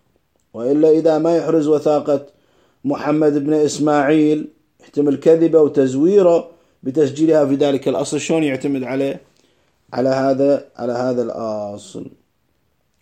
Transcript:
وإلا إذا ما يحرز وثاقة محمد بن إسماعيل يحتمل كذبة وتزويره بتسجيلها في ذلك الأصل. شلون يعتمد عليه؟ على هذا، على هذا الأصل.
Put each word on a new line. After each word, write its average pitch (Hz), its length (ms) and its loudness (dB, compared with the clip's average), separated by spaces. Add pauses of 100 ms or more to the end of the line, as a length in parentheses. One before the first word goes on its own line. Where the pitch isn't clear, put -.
(540)
وإلا 143 360 0
إذا 156 280 4
ما 165 200 2
يحرز 156 300 0
وثاقة 147 580 0 (600)
محمد 147 580 -2
بن 151 100 -2
إسماعيل 151 920 0 (400)
يحتمل 143 300 -2
كذبة 160 440 4
وتزويره 151 880 2 (340)
بتسجيلها 147 600 0
في 135 100 0
ذلك 139 320 -2
الأصل. 139 320 -4
شلون 160 240 -2
يعتمد 135 400 -4
عليه؟ 135 380 -6 (720)
على 131 160 -2
هذا، 135 560 0 (100)
على 120 180 -6
هذا 123 300 -4
الأصل. 107 840 -10 (960)